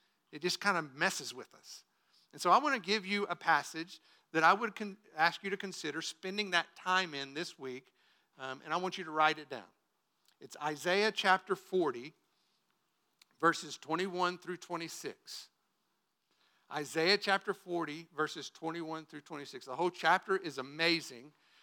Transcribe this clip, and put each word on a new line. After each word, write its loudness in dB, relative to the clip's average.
It -14
just -2
kind 2
of -4
messes 0
with -14
us. -20
And -12
so 4
I 10
want 4
to 0
give 0
you 0
a -2
passage 0
that 2
I 10
would -2
con-, -8
ask 2
you -2
to -2
consider -6
spending -6
that 4
time 0
in -8
this -8
week, -10
um, -10
and -4
I 2
want -4
you -8
to -10
write 4
it -14
down. -8
It's -18
Isaiah 2
chapter 4
forty, -2
verses 2
twenty-one -2
through -8
twenty-six. -10
Isaiah 2
chapter 0
forty, -6
verses -4
twenty-one -8
through -14
twenty-six. -12
The -8
whole 2
chapter 2
is -6
amazing, -2